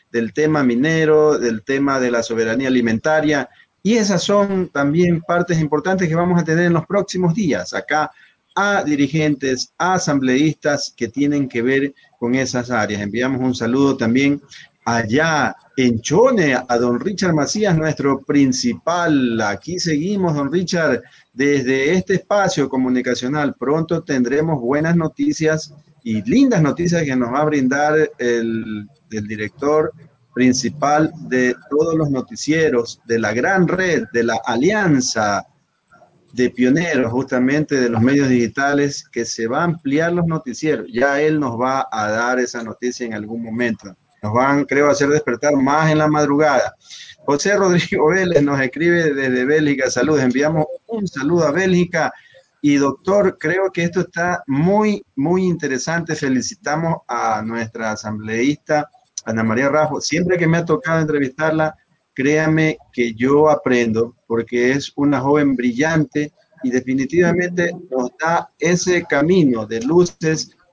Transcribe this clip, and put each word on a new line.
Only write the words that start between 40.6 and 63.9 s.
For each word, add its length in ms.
Ya 300
él 180
nos 180
va 320
a 200
dar 300
esa 220
noticia 440
en 80
algún 300
momento. 520
Nos 120
van, 320
creo, 240
a 20
hacer 160
despertar 480
más 340
en 100
la 100
madrugada. 640
José 320
Rodrigo 540
Vélez 340
nos 160
escribe 540
desde 320
Bélgica. 440
Saludos, 320
enviamos 440
un 200
saludo 400
a 40
Bélgica. 600
Y 140
doctor, 640
creo 320
que 120
esto 180
está 460
muy, 540
muy 300
interesante. 680
Felicitamos 840
a 340
nuestra 500
asambleísta, 1000
Ana 160
María 260
Raffo. 300
Siempre 380
que 80
me 120
ha 80
tocado 360
entrevistarla, 720
créame 640
que 220
yo 340
aprendo, 680